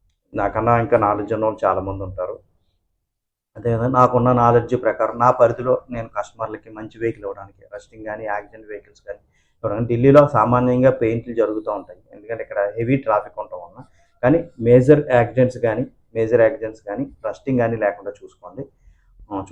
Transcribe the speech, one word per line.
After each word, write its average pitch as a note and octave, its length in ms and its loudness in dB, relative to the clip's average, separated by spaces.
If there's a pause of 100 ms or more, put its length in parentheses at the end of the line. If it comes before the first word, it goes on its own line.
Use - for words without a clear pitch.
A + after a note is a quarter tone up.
(360)
నాకన్నా A2 440 0
ఇంకా A#2 180 2
నాలెడ్జ్ G#2 360 0
ఉన్న A2 120 -2
వాళ్ళు G#2+ 200 -2
చాలామంది F#2+ 380 -2
ఉంటారు. F#2+ 360 -10 (1160)
అదేవిధంగా A2+ 300 -2
నాకున్న B2+ 440 4
నాలెడ్జ్ A#2+ 500 2
ప్రకారం A2 380 -2
నా B2 120 4
పరిధిలో B2 500 0 (100)
నేను A#2 260 -10
కస్టమర్లకి A2 520 -10
మంచి A2 300 -16
వెహికల్ A2 240 -6
ఇవ్వడానికి, G2 420 -14 (100)
రస్టింగ్ A2 300 -18
కానీ, A2 200 -10
యాక్సిడెంట్ G#2 440 -10
వెహికల్స్ G#2 320 -18
కానీ G2+ 180 -14 (180)
ఇవ్వడానికి. A2+ 560 -6
ఢిల్లీలో C#3 340 6
సామాన్యంగా B2 640 2
పెయింట్లు A#2 440 -2
జరుగుతూ G#2+ 380 -2
ఉంటాయి, F2+ 280 -12 (140)
ఎందుకంటే A2 300 -12
ఇక్కడ G#2 160 -8 (180)
హెవీ A#2 200 -2
ట్రాఫిక్ G#2+ 420 -4
ఉండటం G2+ 180 -12
వలన. F2+ 260 -20 (400)
కానీ D#3+ 200 4 (160)
మేజర్ B2+ 520 6
యాక్సిడెంట్స్ B2 460 2
కానీ, A2+ 280 -2 (300)
మేజర్ A2+ 260 2
యాక్సిడెంట్స్ A2 400 0
కానీ, A#2 260 -8 (200)
రస్టింగ్ B2 320 -4
కానీ A#2 180 0
లేకుండా G2+ 340 -4 (120)
చూసుకోండి. F#2 420 -18 (680)
ఆ, F#2+ 180 -8